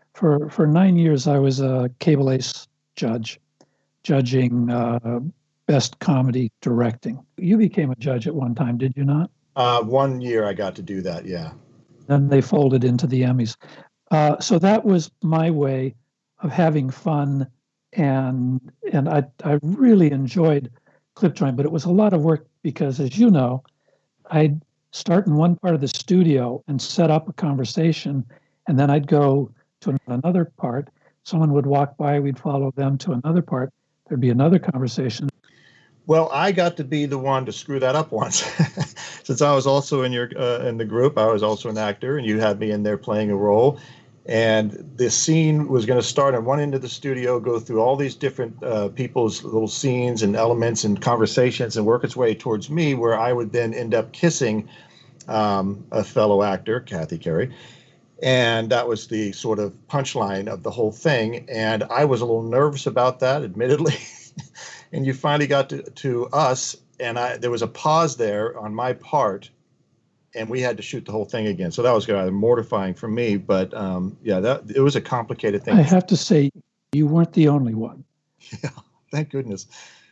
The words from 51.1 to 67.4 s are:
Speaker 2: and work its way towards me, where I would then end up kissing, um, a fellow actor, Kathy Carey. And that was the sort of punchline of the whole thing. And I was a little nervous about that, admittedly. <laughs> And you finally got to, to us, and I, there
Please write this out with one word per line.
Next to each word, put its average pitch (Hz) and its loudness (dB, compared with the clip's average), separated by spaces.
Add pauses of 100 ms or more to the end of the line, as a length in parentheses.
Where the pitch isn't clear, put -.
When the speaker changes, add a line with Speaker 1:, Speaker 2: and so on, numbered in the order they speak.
Speaker 2:
and 104 0
work 120 2
its 123 -6
way 117 2
towards 107 -6
me, 151 0
where 117 0
I 117 0
would 117 -4
then 117 -2
end 117 -4
up 113 0
kissing, 117 -2 (600)
um, 101 -2
a 110 -2
fellow 104 2
actor, 104 -2
Kathy 82 -8
Carey. 85 -4 (720)
And 117 2
that 120 0
was 110 -4
the 107 -4
sort 107 -4
of 101 -4 (140)
punchline 104 -4
of 98 -10
the 110 -6
whole 110 -2
thing. 120 -2
And 110 -2
I 127 0
was 127 2
a 120 -2
little 113 0
nervous 135 0
about 127 0
that, 135 0
admittedly. 127 0
<laughs> - -16 (920)
And 135 -4
you 135 -2
finally 147 -2
got 139 0
to, 139 -10
to 123 -6
us, 131 -2 (240)
and 120 -6
I, 123 -4
there 123 -4